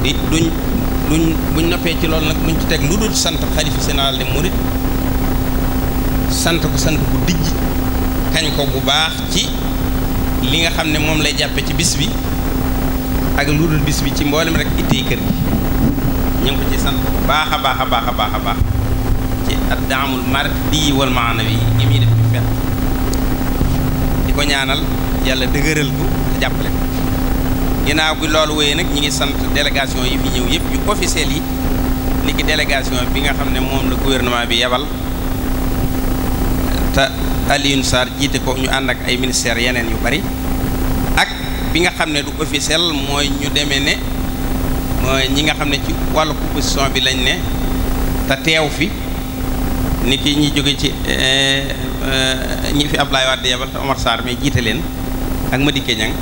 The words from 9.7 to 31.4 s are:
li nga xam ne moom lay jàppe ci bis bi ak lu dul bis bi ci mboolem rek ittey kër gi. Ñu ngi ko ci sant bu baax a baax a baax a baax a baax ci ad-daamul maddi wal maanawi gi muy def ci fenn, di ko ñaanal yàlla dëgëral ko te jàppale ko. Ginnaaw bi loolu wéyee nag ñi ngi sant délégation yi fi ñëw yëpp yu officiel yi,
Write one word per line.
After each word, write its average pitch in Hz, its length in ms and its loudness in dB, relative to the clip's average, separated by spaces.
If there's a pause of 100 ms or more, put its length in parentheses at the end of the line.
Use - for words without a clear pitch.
li 143 220 2
nga 165 80 2
xam 165 200 -2
ne 151 80 0
moom 156 220 0
lay 147 160 0
jàppe 147 300 0
ci - 60 -2
bis 170 240 0
bi 139 100 0 (1300)
ak 143 140 0
lu 151 180 2
dul 156 160 2
bis 143 180 0
bi 139 140 0
ci 143 80 0
mboolem 160 320 0
rek 147 120 0 (120)
ittey 135 240 2
kër 135 160 0
gi. - 140 0 (1120)
Ñu 143 60 2
ngi 139 40 0
ko 262 160 0
ci 131 80 2
sant 131 160 0
bu - 320 0
baax 151 240 2
a 151 60 0
baax 131 240 0
a 131 40 0
baax 123 220 0
a 117 60 0
baax 107 220 0
a 98 40 0
baax 98 180 -2 (920)
ci - 40 2 (160)
ad-daamul 131 640 0
maddi 143 640 2
wal 135 160 2
maanawi 113 480 2 (180)
gi 113 80 4
muy - 140 4
def - 80 4
ci - 240 4
fenn, - 160 0 (1800)
di - 60 2
ko 143 120 2
ñaanal 139 360 2 (460)
yàlla 131 220 2
dëgëral 147 440 2
ko - 160 0
te - 320 0
jàppale - 300 0
ko. - 140 0 (1000)
Ginnaaw 156 300 2
bi 143 120 -2
loolu 156 340 2
wéyee 147 140 2
nag 175 180 0
ñi 147 80 0
ngi 143 100 0
sant 139 220 -2 (200)
délégation 139 520 0
yi 131 180 0
fi - 60 -2 (100)
ñëw 123 140 0
yëpp - 180 -2
yu - 160 0
officiel 156 440 0
yi, 135 100 0 (840)